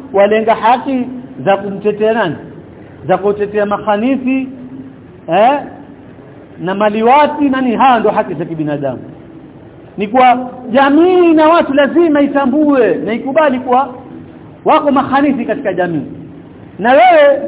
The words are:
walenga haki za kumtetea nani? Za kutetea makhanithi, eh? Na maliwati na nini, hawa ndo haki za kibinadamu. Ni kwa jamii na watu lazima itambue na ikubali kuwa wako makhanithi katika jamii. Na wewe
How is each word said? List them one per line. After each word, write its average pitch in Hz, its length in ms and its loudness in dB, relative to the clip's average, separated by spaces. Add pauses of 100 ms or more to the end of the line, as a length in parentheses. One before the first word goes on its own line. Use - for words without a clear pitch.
(120)
walenga 214 420 2
haki 254 500 0 (400)
za 196 120 2
kumtetea 208 560 -2
nani? 196 220 -2 (720)
Za 180 100 2
kutetea 202 480 -2
makhanithi, 247 840 -2 (800)
eh? 226 320 2 (1000)
Na 180 140 -6
maliwati 247 760 2
na 262 120 -2
nini, 247 160 -2
hawa 240 240 4
ndo 208 100 0
haki 196 240 -4
za 156 100 -8
kibinadamu. 147 540 -6 (1000)
Ni 202 100 -4
kwa 254 420 2 (200)
jamii 330 640 4
na 311 140 4
watu 320 260 2
lazima 285 460 2
itambue 277 760 0
na 156 180 -4
ikubali 262 460 -2
kuwa 254 360 -2 (680)
wako 285 260 2
makhanithi 269 540 0
katika 196 300 -4
jamii. 175 280 -2 (760)
Na 214 140 0
wewe 302 560 4